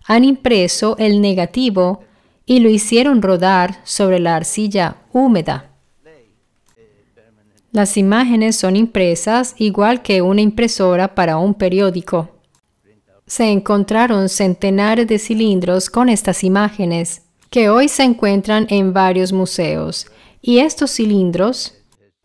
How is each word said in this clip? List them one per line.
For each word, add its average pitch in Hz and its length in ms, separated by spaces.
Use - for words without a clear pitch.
han 233 180
impreso 226 760
el 208 240
negativo 190 840
y 254 140
lo 226 100
hicieron 233 520
rodar 185 600
sobre 185 360
la 170 160
arcilla 196 600
húmeda. 190 580
Las 202 240
imágenes 220 600
son 185 200
impresas 220 840
igual 214 440
que 190 200
una 196 200
impresora 196 760
para 165 220
un 196 160
periódico. 180 760
Se 220 240
encontraron 202 800
centenares 202 760
de 214 120
cilindros 190 720
con 247 200
estas 196 340
imágenes, 185 800
que 220 200
hoy 254 180
se 277 160
encuentran 214 640
en 196 240
varios 185 380
museos, 160 760
y 240 180
estos 302 320
cilindros 202 840